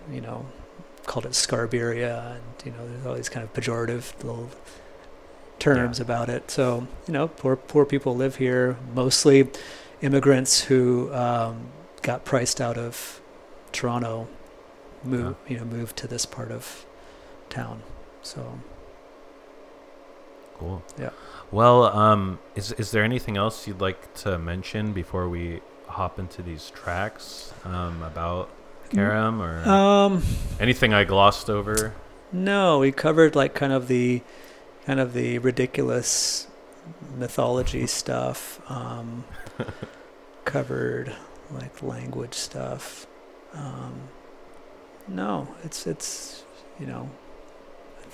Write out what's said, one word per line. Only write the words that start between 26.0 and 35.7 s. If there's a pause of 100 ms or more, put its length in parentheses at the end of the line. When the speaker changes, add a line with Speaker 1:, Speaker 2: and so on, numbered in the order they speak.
Speaker 2:
into
these
tracks, (120)
um,
about (420)
Speaker 1:
Mm.
Speaker 2:
Karam
or
Speaker 1:
Um, (360)
Speaker 2:
anything
I
glossed
over? (380)
Speaker 1:
No,
we
covered,
like,
kind
of
the, (600)
kind
of
the
ridiculous (680)